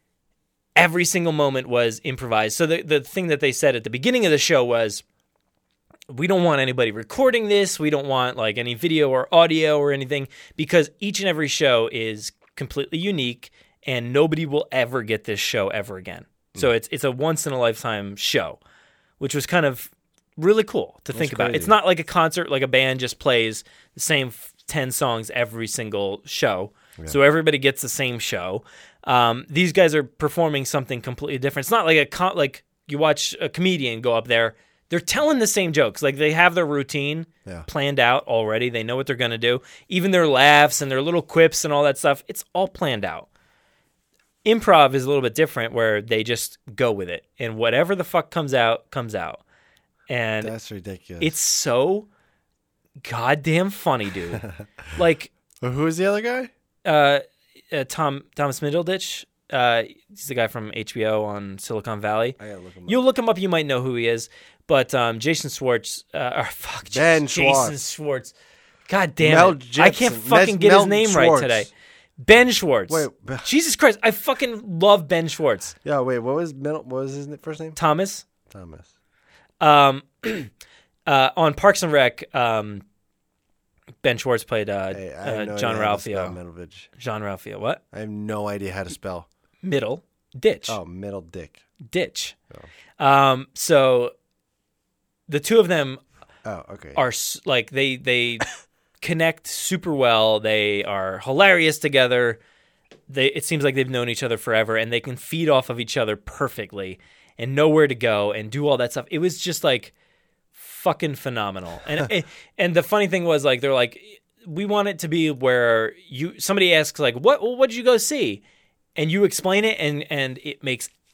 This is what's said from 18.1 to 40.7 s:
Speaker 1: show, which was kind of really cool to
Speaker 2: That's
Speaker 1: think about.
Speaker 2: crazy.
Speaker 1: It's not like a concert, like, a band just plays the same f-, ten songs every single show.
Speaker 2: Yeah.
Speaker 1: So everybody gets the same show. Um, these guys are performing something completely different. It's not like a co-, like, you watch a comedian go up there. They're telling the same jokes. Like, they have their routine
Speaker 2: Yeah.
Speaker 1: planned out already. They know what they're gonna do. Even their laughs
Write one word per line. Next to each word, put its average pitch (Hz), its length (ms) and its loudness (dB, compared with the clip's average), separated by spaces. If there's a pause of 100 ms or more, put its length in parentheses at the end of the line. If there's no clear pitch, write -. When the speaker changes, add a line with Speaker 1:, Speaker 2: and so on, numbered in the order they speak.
Speaker 1:
show, - 440 -2 (580)
which 139 160 -6
was 143 120 -4
kind 170 200 2
of 131 240 -4 (460)
really 208 280 4
cool - 400 -6
to - 80 -10
Speaker 2:
That's - 60 -12
Speaker 1:
think 151 140 -2
about. 101 140 -2
Speaker 2:
crazy. - 120 -2
Speaker 1:
It's 175 80 -8
not 202 200 4
like 180 120 2
a 160 60 -6
concert, 160 460 -2
like, 135 120 -2
a 135 60 0
band 131 320 2
just 127 180 -6
plays 113 460 0 (300)
the - 60 -14
same 135 280 -2
f-, - 240 -18 (140)
ten 131 240 -4
songs 113 400 -4
every 113 360 -4
single 104 600 -6
show. 101 460 -4 (260)
Speaker 2:
Yeah. 82 80 -14
Speaker 1:
So 139 160 0
everybody 151 360 4
gets 135 240 0
the 131 60 -8
same 123 300 -6
show. 95 440 -6 (420)
Um, 120 440 2
these 165 240 0
guys 165 220 6
are 151 80 2
performing 147 600 -2
something 127 380 -4
completely 135 360 -8
different. 135 260 -4
It's - 60 -4
not 226 160 2
like 160 120 6
a 143 80 4
co-, 180 280 -2
like, 143 300 -2 (240)
you 143 100 -8
watch 151 420 0
a 160 80 -4
comedian 147 520 -2
go 120 140 0
up 113 120 -2
there. 113 300 2 (320)
They're 170 120 -2
telling 285 400 0
the 220 60 0
same 185 260 0
jokes. 131 300 0
Like, 139 140 0
they 151 160 0
have 170 220 4
their 170 120 0
routine 147 600 -6 (200)
Speaker 2:
Yeah. 87 200 -14
Speaker 1:
planned 139 340 -2
out 123 260 4
already. 113 440 0
They 117 120 -6
know 117 140 -4
what 131 100 -4
they're 135 100 -4
gonna 117 220 -2
do. 120 220 2 (280)
Even 180 220 0
their 180 160 4
laughs 147 540 6